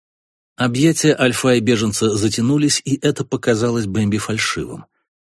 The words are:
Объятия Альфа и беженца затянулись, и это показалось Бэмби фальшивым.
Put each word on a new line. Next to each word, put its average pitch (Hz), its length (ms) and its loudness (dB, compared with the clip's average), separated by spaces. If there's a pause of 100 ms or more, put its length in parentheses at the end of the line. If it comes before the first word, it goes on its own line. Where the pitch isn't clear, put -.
(560)
Объятия 139 640 2
Альфа 127 360 2
и 120 40 2
беженца 110 560 0
затянулись, 123 720 0
и 139 160 0
это 147 240 -2
показалось 117 640 -2
Бэмби 104 320 0
фальшивым. - 640 -6 (360)